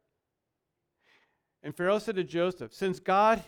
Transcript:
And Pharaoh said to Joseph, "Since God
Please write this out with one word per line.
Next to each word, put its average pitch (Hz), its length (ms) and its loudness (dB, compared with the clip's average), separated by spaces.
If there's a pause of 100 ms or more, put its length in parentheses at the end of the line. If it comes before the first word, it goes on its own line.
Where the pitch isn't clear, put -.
(1600)
And 147 120 -10
Pharaoh 190 240 0
said 214 180 -6
to 185 80 -2
Joseph, 170 480 -4
"Since 185 280 -4
God 208 480 4